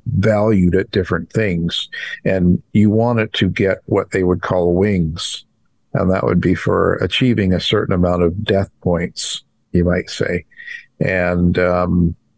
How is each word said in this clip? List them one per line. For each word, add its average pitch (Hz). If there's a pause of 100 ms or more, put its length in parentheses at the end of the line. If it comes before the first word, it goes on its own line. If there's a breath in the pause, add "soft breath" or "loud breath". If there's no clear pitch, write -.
valued 104
at 92
different 90
things. 87 (360 loud breath)
And 92
you 104
wanted 113
to 98
get 95
what 98
they 95
would 90
call 87
wings, 90 (480)
and 92
that 95
would 90
be 92
for 90
achieving 104
a -
certain -
amount 90
of 87
death 98 (100)
points, - (300)
you 87
might 90
say. - (540 loud breath)
And, 90
um, 90 (220)